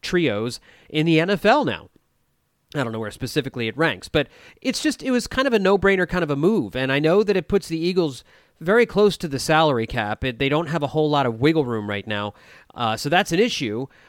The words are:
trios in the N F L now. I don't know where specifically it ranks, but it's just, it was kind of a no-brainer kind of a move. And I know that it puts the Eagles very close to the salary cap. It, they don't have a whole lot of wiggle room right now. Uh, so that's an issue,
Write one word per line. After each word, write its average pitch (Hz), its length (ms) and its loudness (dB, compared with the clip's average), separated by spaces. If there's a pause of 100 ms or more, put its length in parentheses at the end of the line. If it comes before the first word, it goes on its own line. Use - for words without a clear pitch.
trios 120 580 -2 (300)
in 156 160 0
the 160 160 4
N 175 80 0
F 202 160 0
L 262 180 4
now. 85 260 -4 (840)
I 143 100 -2
don't 117 80 -6
know 113 80 -6
where 107 120 -6
specifically 127 580 -4
it 113 80 -8
ranks, 143 320 -2
but 147 180 0 (340)
it's 254 200 -4
just, - 220 -4
it 262 80 -2
was 240 160 0
kind 269 200 -2
of 240 60 -2
a 214 60 4
no-brainer 196 480 2
kind 175 160 -2
of 147 80 0
a 143 60 -2
move. 156 380 0
And 131 160 -2
I 143 80 2
know 170 240 4
that 196 140 0
it 170 100 -4
puts 196 220 -2
the 165 100 -4
Eagles 170 460 -2 (340)
very 214 260 2
close 208 320 2
to 175 120 -6
the 135 100 -4
salary 151 480 2
cap. 110 360 -4
It, 123 160 -4
they 139 100 0
don't 151 180 0
have 151 160 -4
a 139 40 0
whole 151 220 0
lot 139 160 2
of 113 140 -2
wiggle 151 260 4
room 110 240 -4
right 101 180 -6
now. 104 260 -4 (400)
Uh, 113 220 -2
so 143 140 -6
that's 175 240 2
an 170 60 2
issue, 131 480 -2 (220)